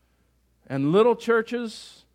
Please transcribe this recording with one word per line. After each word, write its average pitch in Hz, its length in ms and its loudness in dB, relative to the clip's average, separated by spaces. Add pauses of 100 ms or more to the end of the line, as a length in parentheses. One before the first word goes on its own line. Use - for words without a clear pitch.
(680)
and 139 240 -2
little 226 240 4
churches 233 880 -4 (120)